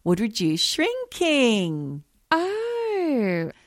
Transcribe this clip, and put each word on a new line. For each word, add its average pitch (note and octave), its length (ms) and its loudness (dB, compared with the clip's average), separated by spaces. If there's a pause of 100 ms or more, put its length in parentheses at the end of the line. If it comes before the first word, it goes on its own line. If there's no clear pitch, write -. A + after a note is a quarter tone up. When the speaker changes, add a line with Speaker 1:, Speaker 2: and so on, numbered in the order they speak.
Speaker 1:
would F3 160 2
reduce F#3 420 0
shrinking. A#3 1400 0 (280)
Speaker 2:
Oh. F4+ 1200 0 (160)